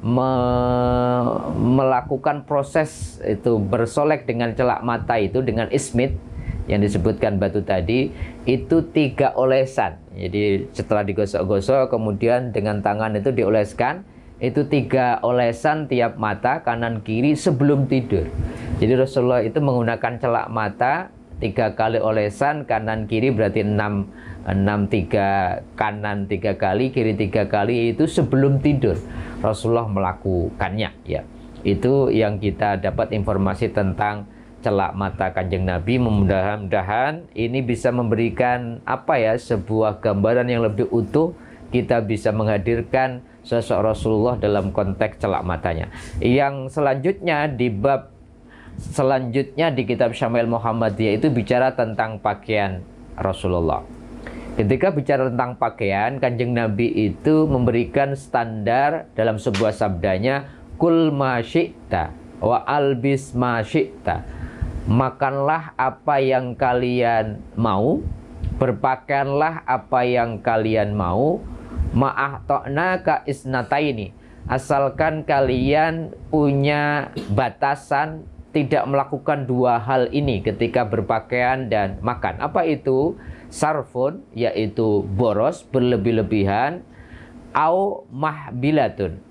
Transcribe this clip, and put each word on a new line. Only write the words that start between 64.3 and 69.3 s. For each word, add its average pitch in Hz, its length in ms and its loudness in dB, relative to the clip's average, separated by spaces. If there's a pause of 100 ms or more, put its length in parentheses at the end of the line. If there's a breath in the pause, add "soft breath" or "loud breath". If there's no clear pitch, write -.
"Makanlah 139 880 0
apa 135 400 0
yang 131 400 2
kalian 123 800 2 (160)
mau, 113 480 2 (560)
berpakaianlah 139 1040 0